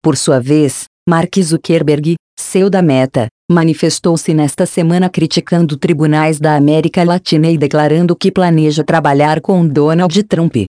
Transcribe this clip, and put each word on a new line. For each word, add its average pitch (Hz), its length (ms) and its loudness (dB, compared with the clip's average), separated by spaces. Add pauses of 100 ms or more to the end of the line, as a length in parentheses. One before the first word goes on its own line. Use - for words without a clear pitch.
Por 151 160 0
sua 139 220 0
vez, 139 460 -2 (240)
Mark 170 340 -2
Zuckerberg, 156 720 -2 (240)
C - 220 -4
E 190 40 2
O 202 60 0
da 190 100 0
Meta, 131 460 0 (240)
manifestou-se 165 840 0
nesta 151 340 -2
semana 175 420 0
criticando 165 680 -2
tribunais 156 640 0
da 151 160 0
América 156 480 2
Latina 170 480 0
e 165 80 0
declarando 151 560 0
que 190 160 -2
planeja 156 540 0
trabalhar 151 560 2
com 180 260 0
Donald 160 560 0
Trump 165 360 -2 (140)